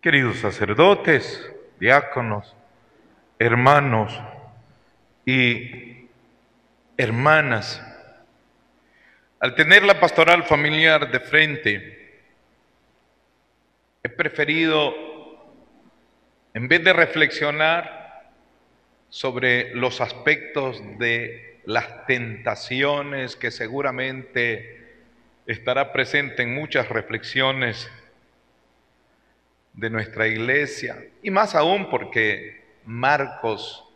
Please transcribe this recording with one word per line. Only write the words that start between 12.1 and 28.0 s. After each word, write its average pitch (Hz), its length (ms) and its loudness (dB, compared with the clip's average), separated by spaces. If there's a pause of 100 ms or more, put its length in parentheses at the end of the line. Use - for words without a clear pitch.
he - 60 -10
preferido, 151 880 0 (1600)
en 117 120 -6
vez 165 160 4
de 185 120 4
reflexionar 156 1400 -2 (800)
sobre 123 640 -2
los 123 260 -4
aspectos 131 840 -4 (160)
de 117 680 -4
las - 400 -6
tentaciones 127 1300 -4
que 120 140 -6
seguramente 127 1500 -6 (500)
estará 123 460 -2
presente 135 500 -2
en 120 120 -4
muchas 147 340 -4
reflexiones 123 1040 -4 (1800)